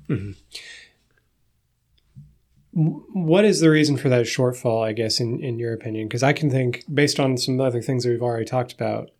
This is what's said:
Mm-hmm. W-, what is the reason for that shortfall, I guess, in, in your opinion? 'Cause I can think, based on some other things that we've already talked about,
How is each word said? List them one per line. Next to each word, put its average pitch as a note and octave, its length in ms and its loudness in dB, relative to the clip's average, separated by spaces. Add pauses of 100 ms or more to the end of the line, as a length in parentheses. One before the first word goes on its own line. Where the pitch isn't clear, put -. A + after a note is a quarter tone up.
Mm-hmm. G2+ 220 -6 (2500)
W-, D#3+ 380 0
what F3+ 320 4
is F#3 140 4
the D#3+ 100 6
reason D3+ 280 4
for C3 120 0
that B2 160 4
shortfall, B2 600 0
I A2 80 -2
guess, A2 260 -2
in, A#2+ 220 -4
in A#2 180 -6
your A#2 140 -4
opinion? A2 360 -6
'Cause A#2+ 140 -4
I C#3+ 100 4
can D#3 160 -2
think, B2 340 -2 (100)
based D3 260 0
on C3 180 2
some B2+ 220 -2
other B2 220 0
things B2 220 -2
that B2 60 0
we've A#2 120 -2
already A#2 240 -2
talked B2+ 280 -4
about, A2 460 -4